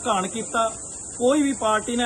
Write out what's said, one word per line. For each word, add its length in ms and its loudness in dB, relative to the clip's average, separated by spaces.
ਘਾਣ 200 2
ਕੀਤਾ, 420 -2
ਕੋਈ 240 4
ਵੀ 120 2
ਪਾਰਟੀ 420 0
ਨੇ 100 2